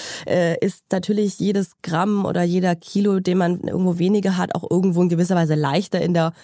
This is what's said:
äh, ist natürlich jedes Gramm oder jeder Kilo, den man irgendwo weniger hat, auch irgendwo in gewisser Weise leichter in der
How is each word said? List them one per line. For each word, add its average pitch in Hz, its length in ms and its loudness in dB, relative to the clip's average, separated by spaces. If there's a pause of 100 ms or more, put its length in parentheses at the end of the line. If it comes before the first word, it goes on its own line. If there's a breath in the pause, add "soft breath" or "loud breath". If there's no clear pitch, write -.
(260 loud breath)
äh, 170 400 2
ist - 260 -6
natürlich 202 480 0
jedes 196 440 -2
Gramm 190 420 0
oder 175 180 0
jeder 175 320 0
Kilo, 196 460 0
den 185 160 0
man 175 240 0
irgendwo 180 360 -2
weniger 190 380 2
hat, 175 200 -2
auch 165 140 -6
irgendwo 180 320 2
in 180 80 4
gewisser 175 260 2
Weise 156 200 2
leichter 151 460 -2
in 170 120 0
der 165 200 0 (100 loud breath)